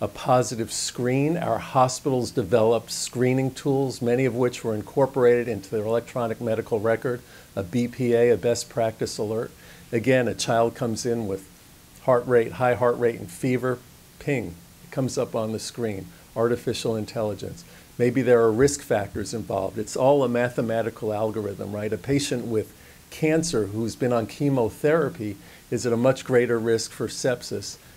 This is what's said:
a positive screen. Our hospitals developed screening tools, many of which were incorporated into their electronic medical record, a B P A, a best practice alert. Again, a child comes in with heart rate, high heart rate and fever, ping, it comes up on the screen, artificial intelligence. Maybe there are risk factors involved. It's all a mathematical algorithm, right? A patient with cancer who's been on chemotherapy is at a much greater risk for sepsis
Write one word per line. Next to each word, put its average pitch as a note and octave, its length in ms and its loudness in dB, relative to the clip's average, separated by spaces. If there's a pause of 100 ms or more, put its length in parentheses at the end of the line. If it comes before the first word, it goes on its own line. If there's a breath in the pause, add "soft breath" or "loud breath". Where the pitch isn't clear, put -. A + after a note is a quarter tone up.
a A2 80 -2
positive B2 640 0
screen. C3 640 0
Our A2+ 220 -2
hospitals B2+ 720 0
developed A2+ 580 2
screening B2+ 640 0
tools, C3+ 500 -2
many B2 220 2
of A#2+ 100 0
which B2 300 -2
were A2+ 100 -2
incorporated A#2+ 720 2
into A2+ 240 -6
their G#2+ 140 -2
electronic A#2 560 -2
medical A2+ 400 -2
record, A2+ 400 0 (340 loud breath)
a G#2 80 -4
B A#2+ 240 -2
P A#2+ 280 0
A, A#2+ 160 6
a A2 60 4
best A#2 320 -2
practice A2+ 500 -2
alert. A2 340 -4 (400 loud breath)
Again, A#2+ 340 2
a G2+ 80 -2
child A#2 400 2
comes A#2 320 -4
in A#2 220 -2
with F#2+ 200 -8 (540)
heart B2 240 4
rate, A#2+ 260 4
high B2 220 2
heart A#2+ 240 2
rate A#2 220 0
and G#2 100 -12
fever, B2+ 480 0 (400)
ping, G#2 380 -4 (260)
it - 80 -20
comes C3 260 -2
up B2 200 -2
on A2 160 -2
the G#2+ 80 -4
screen, G#2 460 -6 (280 loud breath)
artificial A#2 640 0
intelligence. G#2 680 -6 (320 loud breath)
Maybe A#2+ 260 2
there A#2+ 180 8
are A2+ 100 6
risk C3+ 300 4
factors G#2+ 520 -2
involved. G#2+ 460 -4
It's - 180 -6
all C3+ 280 4
a B2 40 2
mathematical A#2 840 -2
algorithm, G#2 580 -4
right? G#2 220 -4
A A2 60 -2
patient C#3 480 -2
with A2 280 -2 (360 loud breath)
cancer D#3 560 0
who's G#2+ 280 -4
been B2 180 0
on A2+ 140 0
chemotherapy C3+ 1080 0 (340 loud breath)
is A#2+ 160 -2
at A#2 60 0
a A#2 40 2
much B2+ 280 2
greater A#2+ 340 2
risk A2+ 320 0
for A#2+ 160 -8
sepsis - 680 -4 (200 loud breath)